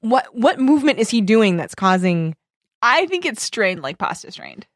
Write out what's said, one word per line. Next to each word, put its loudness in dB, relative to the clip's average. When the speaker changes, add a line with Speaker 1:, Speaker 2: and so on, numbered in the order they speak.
Speaker 1:
what, 0
what 2
movement 2
is 0
he 2
doing 4
that's -8
causing 0
Speaker 2:
I 2
think -6
it's -6
strained -4
like -10
pasta -8
strained. -20